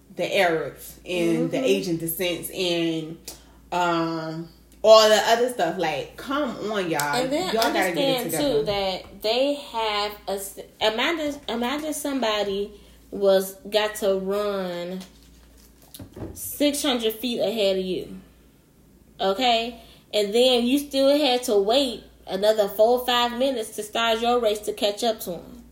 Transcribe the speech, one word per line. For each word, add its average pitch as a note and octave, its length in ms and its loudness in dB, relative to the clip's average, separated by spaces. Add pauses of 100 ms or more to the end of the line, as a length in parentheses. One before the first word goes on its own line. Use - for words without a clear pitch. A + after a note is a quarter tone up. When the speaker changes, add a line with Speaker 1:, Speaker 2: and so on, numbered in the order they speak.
(160)
Speaker 1:
the - 220 -2
Arabs D#3+ 560 0 (100)
and E3+ 460 0
the F3 80 -2
Speaker 2:
Mm-hmm. - 80 -2
Speaker 1:
Asian F#3 320 2
descents E3 520 -4
and, E3 680 -4 (540)
um, E3 760 -2 (340)
all A3 280 10
the G#3+ 60 8 (120)
other A#3+ 220 4
stuff. F3+ 280 -2
Like, D3+ 380 -4
come C#4 340 -4 (220)
on, F#3+ 180 -2
y'all. D3 320 -2
Speaker 2:
And C4 80 -4
then D#4 240 -2
Speaker 1:
Y'all A3+ 100 2
gotta - 280 0
get - 60 -2
it C4+ 180 2
Speaker 2:
understand, A#3+ 140 -4
Speaker 1:
together. C#4+ 300 0
Speaker 2:
too, G#3+ 40 -4
that G3 580 -4
they B3+ 320 0
have G#3+ 580 -4 (140)
a F#3+ 60 -6
s-, - 260 -8 (220)
imagine, C#4+ 580 -2 (120)
imagine C4+ 420 -4
somebody G#3+ 800 -2 (380)
was, G3 460 2 (120)
got G#3+ 280 0
to G3 220 2
run F#3+ 840 -4 (1300)
six - 480 -2
hundred A#3 320 -2
feet A#3 260 -6
ahead G3 380 0
of F#3 60 -4
you, F#3 340 -6 (1000)
okay? A#3 600 0 (320)
And G#3 220 0
then B3 320 4
you C4+ 120 2
still C#4 380 2
had B3+ 280 2
to A3 140 2
wait A3+ 460 2 (220)
another G3+ 420 2
four A#3 320 4
or B3 60 -6
five A#3+ 320 2
minutes B3+ 380 -2
to G#3+ 60 -6
start A3+ 380 0
your A#3+ 200 2
race G#3+ 200 0
to G#3 120 -4
catch G#3 320 -2
up A3 160 0
to F3+ 140 -8
'em. - 380 -16